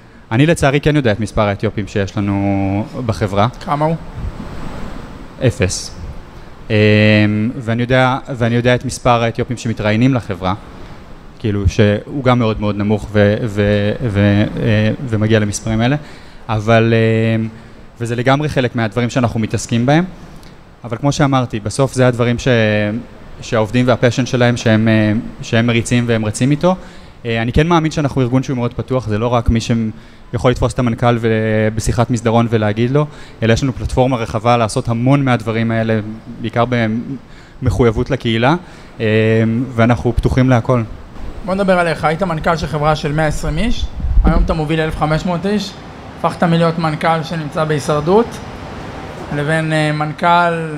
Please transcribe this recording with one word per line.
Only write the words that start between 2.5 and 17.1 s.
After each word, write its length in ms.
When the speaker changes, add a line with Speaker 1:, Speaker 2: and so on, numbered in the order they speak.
Speaker 1:
בחברה. 420
Speaker 2:
כמה 200
הוא? 100
Speaker 1:
אפס. 520
אה, 40
ואני 240
יודע, 360
ואני 180
יודע 200
את 100
מספר 380
האתיופים 340
שמתראיינים 560
לחברה, 400
כאילו 300
שהוא 540
גם 160
מאוד 200
מאוד 160
נמוך 360
ו-, 320
ו-, 480
ו-, 400
אה, 300
ומגיע 320
למספרים 420
האלה, 140
אבל, 440
אה, 520